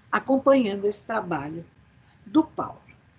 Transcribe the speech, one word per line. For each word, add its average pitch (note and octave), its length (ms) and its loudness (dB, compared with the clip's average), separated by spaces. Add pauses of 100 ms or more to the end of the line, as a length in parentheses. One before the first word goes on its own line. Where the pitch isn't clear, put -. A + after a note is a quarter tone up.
(120)
acompanhando A#3+ 720 2
esse G#3 220 -4
trabalho E3+ 580 -6 (600)
do G#3 180 2
Paulo. - 380 -8 (380)